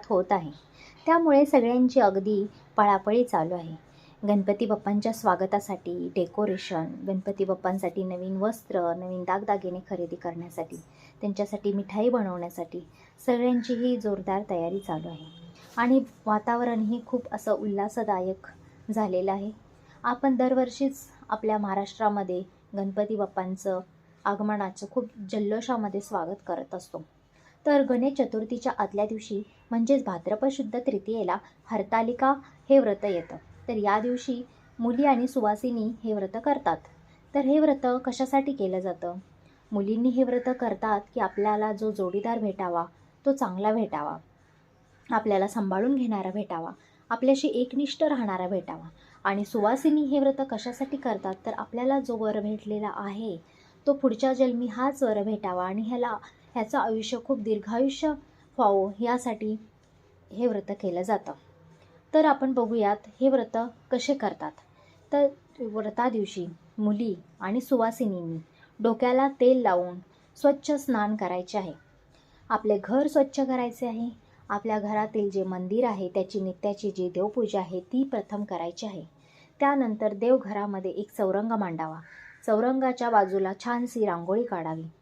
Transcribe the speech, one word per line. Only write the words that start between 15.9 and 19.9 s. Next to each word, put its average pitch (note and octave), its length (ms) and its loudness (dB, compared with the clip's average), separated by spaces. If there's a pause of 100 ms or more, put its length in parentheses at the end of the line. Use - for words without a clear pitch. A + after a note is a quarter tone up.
वातावरणही A3+ 800 0
खूप B3 260 -4
असं G#3+ 220 -2
उल्हासदायक G3+ 920 -2 (440)
झालेलं F#3+ 400 0
आहे. G3+ 200 -4 (520)